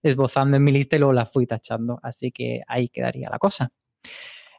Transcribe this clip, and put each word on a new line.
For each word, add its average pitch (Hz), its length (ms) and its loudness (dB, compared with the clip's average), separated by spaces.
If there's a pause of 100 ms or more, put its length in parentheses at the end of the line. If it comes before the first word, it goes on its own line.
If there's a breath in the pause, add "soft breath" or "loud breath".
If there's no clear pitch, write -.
esbozando 139 540 2
en 139 80 6
mi 143 80 4
lista 139 240 2
y - 20 2
luego 139 140 6
las 120 180 2
fui 127 160 0
tachando. 117 560 -6
Así 127 300 -8
que 120 340 -8
ahí 123 220 -2
quedaría 123 420 -6
la - 80 -8
cosa. 147 320 -2 (880 loud breath)